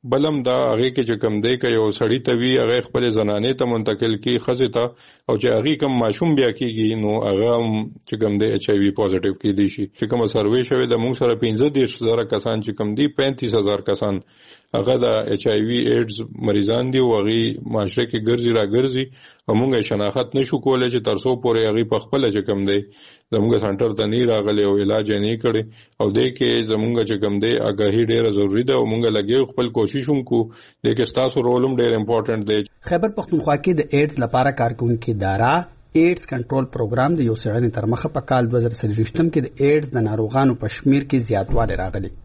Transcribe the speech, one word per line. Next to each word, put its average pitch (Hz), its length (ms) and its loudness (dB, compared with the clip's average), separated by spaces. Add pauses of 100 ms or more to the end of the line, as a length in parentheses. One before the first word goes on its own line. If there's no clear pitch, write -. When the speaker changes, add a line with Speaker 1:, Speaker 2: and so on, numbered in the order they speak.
Speaker 1:
بل 131 220 0
هم 151 180 -2
دا 123 140 0 (160)
هغې 123 220 0
کې 131 120 0
چې 117 100 0
کم 110 240 -2
دی 120 160 0
که 123 100 -2
یو 110 240 2
سړي 117 300 0
ته 127 180 -2
وي، 127 180 2
هغه 120 240 2
خپلې 120 280 -2
زنانې 107 500 0
ته 135 60 0
منتقل 110 500 -2
کي، 120 220 -2
ښځې 127 380 0
ته، 120 100 2 (440)
او 117 80 0
چې 123 100 0
هغې 117 300 2
کم 143 140 -2 (120)
ماشوم 147 320 2
بیا 127 160 4
کیږي، 110 380 -2 (140)
نو 104 80 0 (180)
هغه 101 260 2
هم 110 360 -2 (160)
چې - 140 -6
کم 104 160 0
دی 107 80 2
ایچ 107 240 -2
آی 104 100 4
وي 101 120 4
پازیټیو 98 500 0
کیدی 101 260 0
شي. 101 200 -4
چې - 200 -8
کومه 117 180 0
سروې 110 360 0
شوې 127 280 0
ده، 117 80 2
موږ 120 220 -2
سره 120 160 2
پنځه 117 400 0
دېرش 123 240 0
زره 117 240 0
کسان 113 380 -2
چې 107 120 -6
کم 104 220 -4
دي، 143 120 0
پینتیس 135 480 -2
هزار 101 260 2
کسان 98 380 -2 (560)
هغه 120 220 2
د 120 80 2 (260)
ایچ 104 160 -2
آی 107 140 2
وي 117 180 0 (120)
ایډز 117 240 0 (320)
مریضان 110 440 0
دي 131 80 2
او 127 120 4
هغې 110 300 2 (300)
معاشره 110 340 0
کې 120 220 -4
ګرځي 120 300 2
را 107 80 2 (100)
ګرځي 131 300 0 (420)
او 113 80 0
موږ 127 200 2
یې 110 60 2
شناخت 104 540 -2
نشو 135 240 0
کولی 127 300 2
چې 120 160 -2
تر 107 180 0
څو 131 80 0 (120)
پورې 113 260 2
هغې 113 220 2
په 110 120 0
خپله 139 280 0
چې 101 160 0
کم 101 180 -2
دی 101 140 2 (520)
زموږ 113 220 2 (100)
سنټر 104 340 0
ته 110 100 0
نه 113 180 0
راغلی 107 380 2
او 101 140 2
علاج 104 340 0
یې 104 140 0
نه 110 80 -2 (100)
کړی. 110 200 0 (380)
او 107 100 2
دې 120 160 2 (100)
کې 120 120 2 (220)
زموږ 110 220 0 (100)
چې 107 180 -2
کم 101 180 0
دی 113 140 2 (160)
آګاهي 104 420 2
ډېره 113 200 2
ضروري 101 320 2
ده 135 100 0
او 123 120 2
موږ 113 160 -2 (160)
لګیا 104 200 0
یو 135 140 0
خپل 123 180 -2
کوشش 120 400 -2
هم 139 140 0
کوو. 117 260 0 (360)
دې 117 100 2
کې 123 80 0
ستاسو 127 380 -2
رول 123 240 2
هم 135 100 0
ډېر 120 240 2
امپورټنټ 110 480 -2
دی. 107 120 2 (220)
Speaker 2:
خیبر 175 280 -2
پښتونخوا 156 460 -2
کې 151 180 0
د 151 80 0 (100)
ایډز 147 280 0
لپاره 127 320 0
کارکوونکې 117 580 -2
اداره 104 440 0 (400)
ایډز 170 380 4
کنټرول 127 340 -2
پروګرام 117 500 0
د 156 60 0
یو 113 140 2
څېړنې 113 340 0
تر 110 160 -4
مخه 117 220 -2
په 151 120 -4
کال 127 280 0
دوه 120 120 2
زره 117 220 0
څلوېښتم 113 480 0
کې 160 100 0
د 123 100 -4 (100)
ایډز 143 360 2
د - 20 0
ناروغانو 113 580 0
په 107 120 -6
شمیر 139 360 0
کې 139 140 -2
زیاتوالی 107 580 0
راغلی. 92 360 -6 (140)